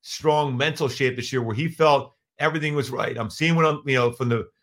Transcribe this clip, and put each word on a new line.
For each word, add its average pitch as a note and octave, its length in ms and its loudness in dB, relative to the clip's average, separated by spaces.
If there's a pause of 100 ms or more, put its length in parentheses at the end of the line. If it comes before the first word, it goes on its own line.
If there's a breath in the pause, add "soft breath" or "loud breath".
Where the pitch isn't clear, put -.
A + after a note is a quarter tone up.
strong D3+ 540 0
mental D3 320 -2
shape B2 280 -2
this B2 160 -8
year, B2+ 100 -2
where A2+ 140 -4
he D#3 100 -4
felt D#3 480 2 (240)
everything D3+ 360 -2
was C3 160 -2
right. A2+ 260 -4
I'm A2 140 -6
seeing E3 260 0
what E3 80 4
I'm, D3 220 2
you C3+ 100 2
know, A#2+ 160 2
from B2 160 -2
the A#2 180 0 (160)